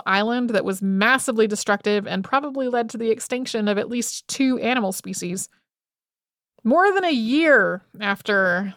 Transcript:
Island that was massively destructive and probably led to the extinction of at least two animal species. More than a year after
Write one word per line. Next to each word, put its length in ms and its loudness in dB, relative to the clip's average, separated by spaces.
Island 440 0
that 160 0
was 160 -4
massively 640 2
destructive 580 -2
and 160 -4
probably 460 -2
led 220 -2
to 80 -10
the 120 0
extinction 580 -4
of 100 0
at 100 -2
least 400 -6
two 300 0
animal 340 -2
species. 560 -8
More 260 4
than 120 0
a 60 0
year 720 2
after 760 0